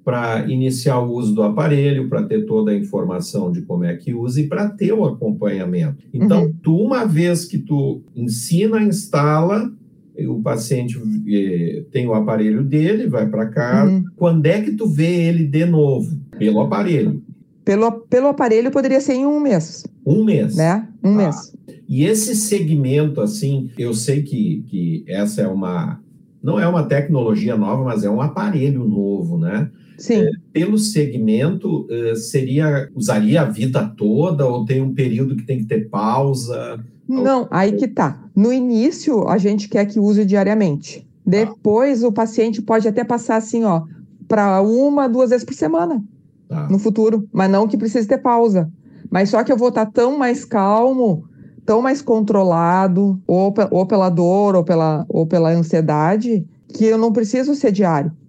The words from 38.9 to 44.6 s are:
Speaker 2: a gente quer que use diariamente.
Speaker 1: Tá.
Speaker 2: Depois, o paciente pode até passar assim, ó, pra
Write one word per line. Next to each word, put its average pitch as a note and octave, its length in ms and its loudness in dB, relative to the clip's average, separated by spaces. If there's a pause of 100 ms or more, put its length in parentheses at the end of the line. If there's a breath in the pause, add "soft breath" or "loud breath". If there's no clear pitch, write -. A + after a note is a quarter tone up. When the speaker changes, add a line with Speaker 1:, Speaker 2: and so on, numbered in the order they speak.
Speaker 2:
a G3 120 2
gente G3+ 280 0
quer G#3 180 0
que G#3 140 -2
use G#3 240 4
diariamente. G3 760 0
Speaker 1:
Tá. - 60 -20 (200)
Speaker 2:
Depois, A3 800 2
o A#3+ 80 2
paciente A3+ 500 -2
pode A3 260 0
até G#3+ 160 0
passar A#3 340 -2
assim, A3+ 280 -2
ó, E3+ 160 2 (460 loud breath)
pra G3+ 340 2